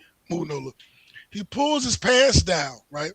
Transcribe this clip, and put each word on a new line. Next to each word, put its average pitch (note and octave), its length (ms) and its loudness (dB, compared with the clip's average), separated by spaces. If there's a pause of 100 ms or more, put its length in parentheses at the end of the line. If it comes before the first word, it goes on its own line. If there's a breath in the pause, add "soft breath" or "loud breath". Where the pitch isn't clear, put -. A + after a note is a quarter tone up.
(320 soft breath)
Munola. D3 400 -6 (600 loud breath)
He G#3 120 -10
pulls C#4+ 400 -2
his A#3+ 140 -2
pants B3 460 4
down, D3 340 -2 (140)
right? D3 240 -6